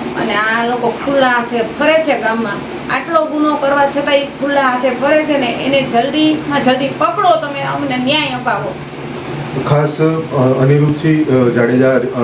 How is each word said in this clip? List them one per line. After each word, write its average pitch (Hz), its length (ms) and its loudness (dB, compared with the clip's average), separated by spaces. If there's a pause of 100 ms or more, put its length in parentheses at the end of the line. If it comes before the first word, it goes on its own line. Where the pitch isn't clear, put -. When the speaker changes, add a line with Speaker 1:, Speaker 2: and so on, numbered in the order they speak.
(200)
Speaker 1:
અને 220 140 -2
આ 226 320 0
લોકો 240 240 -2
ખુલ્લા 269 380 2
હાથે 233 340 0
ફરે 302 400 2
છે 240 180 0
ગામમાં. 220 320 -2 (420)
આટલો 311 300 0
ગુનો 302 300 0
કરવા 277 320 2
છતાં 285 280 0
એ 277 100 2
ખુલ્લા 277 380 -2
હાથે 254 280 0
ફરે 294 340 0
છે 285 140 0
ને, 254 80 0
એને 269 360 0
જલ્દીમાં 277 840 0
જલ્દી 262 240 2
પકડો 339 400 0
તમે, 294 340 0
અમને 277 340 -4
ન્યાય 277 320 0
અપાવો. 214 460 -4 (920)
Speaker 2:
ખાસ, 151 320 0
અ, 160 220 0 (400)
અનિરુદ્ધસિંહ, 147 840 2
અ, 117 40 2
જાડેજા, 127 460 2
અ, 120 40 0 (240)